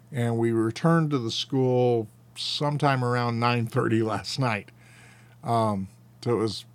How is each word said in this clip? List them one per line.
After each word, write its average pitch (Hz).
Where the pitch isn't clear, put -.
and 117
we 117
returned 151
to 143
the 113
school 123
sometime 143
around 120
nine 120
thirty 117
last 107
night. 113
Um, 107
so 120
it 107
was 104